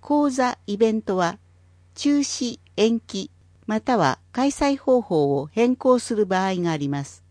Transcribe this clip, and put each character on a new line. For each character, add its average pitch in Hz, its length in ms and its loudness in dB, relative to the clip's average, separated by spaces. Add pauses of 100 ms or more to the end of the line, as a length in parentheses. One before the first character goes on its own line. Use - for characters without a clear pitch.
講 294 300 2
座、 254 260 -2 (120)
イ 202 80 -4
ベ 220 160 4
ン 220 100 -2
ト 190 140 -2
は、 175 240 -2 (560)
中 285 220 0
止、 - 420 -6 (160)
延 226 240 2
期、 - 320 -10 (340)
ま 214 140 -2
た 254 160 0
は 147 240 2 (100)
開 277 220 0
催 277 260 -2
方 254 240 2
法 143 340 0
を 143 120 -4
変 240 260 0
更 247 240 2
す 226 160 -6
る 208 120 0
場 185 200 0
合 190 120 -2
が 170 120 0
あ 160 60 -2
り 143 120 -4
ま 139 140 -4
す。 - 280 -16